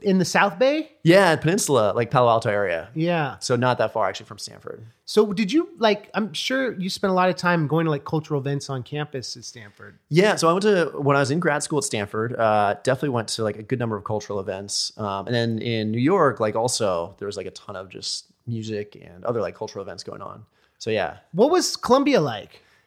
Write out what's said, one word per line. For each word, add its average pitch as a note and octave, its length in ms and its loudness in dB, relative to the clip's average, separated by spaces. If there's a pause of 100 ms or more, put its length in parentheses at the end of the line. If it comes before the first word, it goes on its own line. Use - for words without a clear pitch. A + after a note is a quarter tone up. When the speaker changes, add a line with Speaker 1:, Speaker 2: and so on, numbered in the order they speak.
Speaker 1:
in F#3+ 180 4
the F3+ 60 4
South F#3 360 2
Bay? D4 320 0 (100)
Speaker 2:
Yeah, F3 320 8
Peninsula, C3 640 2
like, A#2 160 0
Palo B2 160 6
Alto A2+ 220 4
area. G2+ 440 -2
Speaker 1:
Yeah. D#3+ 460 -2
Speaker 2:
So B2+ 160 0
not B2 220 2
that A2 140 0
far, G#2+ 160 0
actually, F#2+ 180 -8
from G#2 120 -18
Stanford. G#2+ 460 -16 (200)
Speaker 1:
So G#3 280 2
did F#3+ 180 -2
you, E4 180 2 (100)
like, G#3 360 0
I'm G3 180 -2
sure C4 460 -4
you F#3 100 -4
spent G3 220 -2
a F#3 40 2
lot F3+ 140 4
of F3+ 60 2
time F3 320 2
going D#3 180 2
to, D#3+ 60 0
like, C#3+ 140 -2
cultural D#3 360 -2
events C#3 300 -4
on C3 140 -6
campus D3 520 -10
at A2+ 80 -18
Stanford. G#2 540 -20 (100)
Speaker 2:
Yeah, F3+ 280 4
so D#3+ 120 2
I E3 40 8
went F#3 100 0
to, F#3+ 320 2
when C#3 220 2
I C#3+ 40 4
was C3+ 120 2
in E3+ 80 0
grad D3 240 0
school D#3 140 -2
at C#3 60 0
Stanford, A2+ 520 -4
uh, G#2+ 480 4
definitely C3 240 0
went A#2+ 220 -2
to, - 120 -6
like, G#2 140 -2
a A2 80 -14
good A#2+ 160 -4
number A2+ 160 -2
of G2 80 -8
cultural G#2 340 -4
events. G2 580 -6
Um, G2 300 -4
and A#2+ 80 -2
then A#2 240 0
in A2 320 -2
New A2+ 80 -2
York, C#3+ 400 2
like, G#2+ 160 0
also, G2+ 640 -2
there G2+ 80 -8
was, G2+ 100 -8
like, F#2 100 -8
a F#2 40 -12
ton - 240 -16
of F#2+ 140 -12
just - 380 -10 (200)
music A2 580 -8
and F2 200 -18
other, A#2 160 -2
like, F2+ 160 -4
cultural G#2 280 -10
events F#2 200 -14
going G2 180 -14
on. G2+ 220 -16 (340)
So, - 120 -6
yeah. F#2+ 280 -2 (140)
Speaker 1:
What A3 180 4
was F4 260 2
Columbia C4 440 2
like? A#2 420 -6 (240)